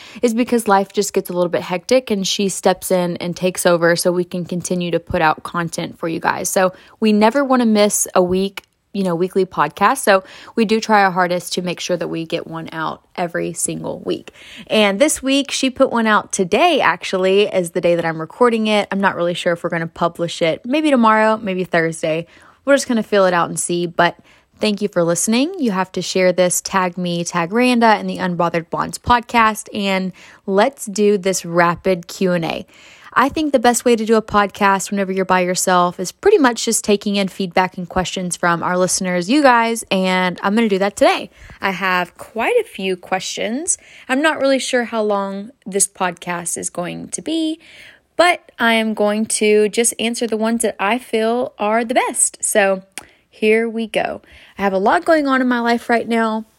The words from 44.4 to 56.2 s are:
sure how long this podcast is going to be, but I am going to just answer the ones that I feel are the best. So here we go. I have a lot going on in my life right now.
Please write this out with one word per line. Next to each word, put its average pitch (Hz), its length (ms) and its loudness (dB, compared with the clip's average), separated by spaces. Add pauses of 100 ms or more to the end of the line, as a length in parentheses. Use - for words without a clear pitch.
sure 247 260 -2
how 220 180 -4
long 202 480 -4 (140)
this 196 240 -2
podcast 175 720 -6
is 185 100 -6
going 170 400 -8
to - 140 -10
be, 320 360 -4 (580)
but 339 420 0
I 233 160 2
am 220 180 0
going 208 340 0
to 214 440 2
just 233 280 0
answer 233 280 -4
the 220 100 -2
ones 226 240 -2
that 214 180 -4
I 208 200 -2
feel 233 600 -2
are 220 280 0
the 240 80 -2
best. 370 500 -2
So 196 380 2 (480)
here 220 360 2
we 226 200 -6
go. - 340 -4 (380)
I 190 40 -6
have 196 120 2
a 190 40 2
lot 285 280 2
going 311 200 4
on 262 140 2
in 254 80 0
my 247 120 0
life 233 280 -2
right 226 180 0
now. 220 380 -2 (140)